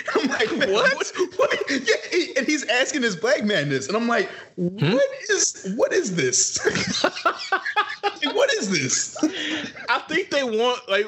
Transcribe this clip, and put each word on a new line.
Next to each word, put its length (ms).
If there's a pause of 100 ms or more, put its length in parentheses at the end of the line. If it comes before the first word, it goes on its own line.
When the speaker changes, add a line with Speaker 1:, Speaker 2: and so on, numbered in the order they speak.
Speaker 1:
<laughs> 140
I'm 140
like, 220
"What?" 420
Speaker 2:
What? 460
Speaker 1:
What? 320
Yeah, 240 (160)
he, 260
and 100
he's 200
asking 340
this 160
black 280
man 260
this. 180
And 80
I'm 100
like, 220 (280)
Speaker 3:
Hmm? 360
Speaker 1:
"What 160 (220)
is, 460
what 180
is 200
this?" 440 (460)
<laughs> 40 (1200)
What 220
is 160
this? 460 (720)
Speaker 2:
I 120
think 300
they 120
want, 460
like, 200